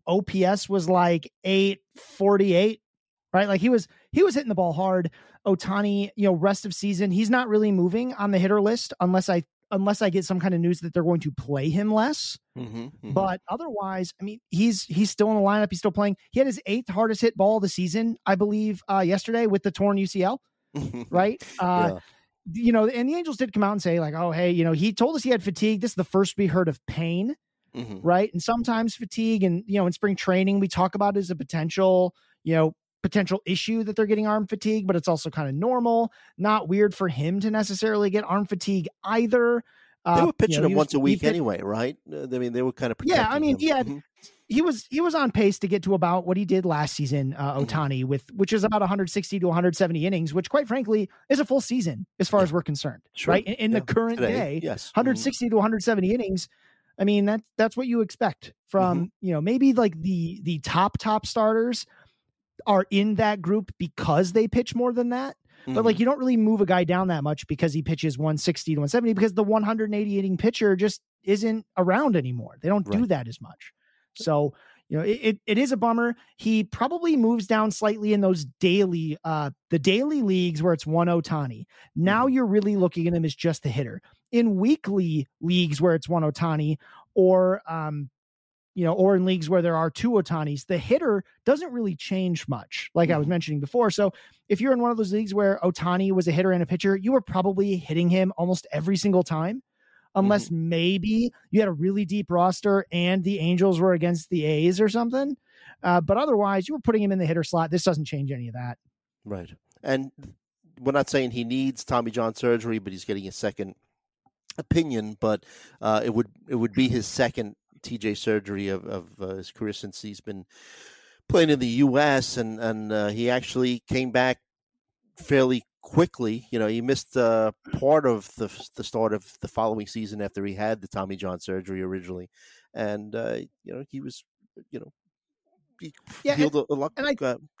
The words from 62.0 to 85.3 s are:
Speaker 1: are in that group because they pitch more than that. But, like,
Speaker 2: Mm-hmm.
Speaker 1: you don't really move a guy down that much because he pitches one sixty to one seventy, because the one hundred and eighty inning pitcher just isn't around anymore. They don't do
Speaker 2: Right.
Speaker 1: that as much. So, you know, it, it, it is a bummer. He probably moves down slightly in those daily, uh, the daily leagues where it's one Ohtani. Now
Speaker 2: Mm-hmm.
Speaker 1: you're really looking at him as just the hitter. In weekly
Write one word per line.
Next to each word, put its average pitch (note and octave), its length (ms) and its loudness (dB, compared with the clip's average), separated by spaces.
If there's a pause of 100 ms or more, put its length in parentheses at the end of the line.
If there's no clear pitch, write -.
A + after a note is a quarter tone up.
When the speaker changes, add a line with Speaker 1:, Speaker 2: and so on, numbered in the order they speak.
Speaker 1:
are G3 240 4
in G3+ 240 2
that G#3 260 2
group F#3+ 380 -2
because F3 540 0
they A3 140 4
pitch A#3+ 280 -2
more A#3+ 180 0
than A#3+ 160 -2
that. C4 260 -6 (300)
But, G#3 200 0
like, A3 100 4
Speaker 2:
Mm-hmm. F3+ 60 -2
Speaker 1:
you A#3 40 4
don't C4+ 140 2
really B3+ 180 2
move G#3+ 240 4
a G3 60 6
guy F3+ 160 2
down F3+ 240 0
that D#3+ 160 0
much D3 240 -4
because D#3 260 -2
he D#3+ 80 -2
pitches D3+ 360 -2
one D#3 200 -2
sixty D#3+ 380 -2
to D3 60 0
one C#3+ 80 -2
seventy, A#3 240 2
because G3 200 2
the G#3 100 2
one G#3+ 200 2
hundred A3 220 -2
and G#3 100 -4
eighty G#3 240 -2
inning F#3+ 180 0
pitcher G#3 380 2
just G3 260 0 (220)
isn't G#3+ 420 0 (120)
around G3 380 2
anymore. B2 460 -4
They E3 80 -2
don't G3+ 220 2
do G#3 80 2
Speaker 2:
Right. A#3 100 0
Speaker 1:
that C3 180 0
as A2+ 140 -12
much. - 300 -20 (440)
So, D3 380 0 (360)
you D3+ 80 -4
know, D#3+ 60 -2
it, G#3+ 200 -2
it, A3 240 0
it G#3+ 100 2
is B3+ 140 2
a C4 60 0
bummer. A#3 380 0 (200)
He A3 300 0
probably E4 500 -2
moves A3+ 320 2
down A3 240 2
slightly G#3+ 420 0
in G#3 80 4
those F3+ 240 2 (140)
daily, F3 640 2
uh, D3+ 280 -4 (180)
the E3+ 100 2
daily B3+ 420 0
leagues F3+ 400 0
where F3 120 2
it's D#3 120 -4
one E3 220 0
Ohtani. D#3 580 -2 (300)
Now G3 300 2
Speaker 2:
Mm-hmm. C4+ 80 2
Speaker 1:
you're B3+ 120 2
really G#3 300 2
looking F3 320 0
at F3 60 0
him E3 120 0
as D3 80 -4
just E3 300 -4
the C#3+ 60 -2
hitter. A#2 320 -6 (320)
In A#3 240 2
weekly F#3 680 0 (140)